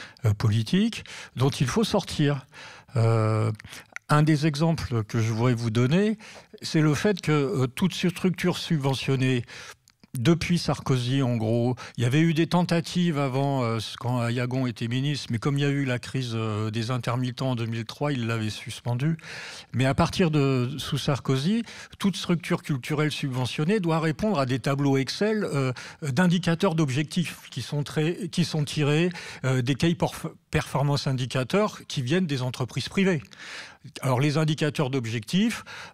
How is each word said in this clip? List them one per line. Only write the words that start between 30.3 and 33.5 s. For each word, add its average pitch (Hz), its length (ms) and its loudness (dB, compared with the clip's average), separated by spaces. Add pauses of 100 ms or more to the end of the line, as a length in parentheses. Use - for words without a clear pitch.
performance 143 560 0
indicators 131 800 0
qui - 140 -4
viennent 165 260 2
des 139 140 -2
entreprises 127 480 -4
privées. 190 340 2 (800)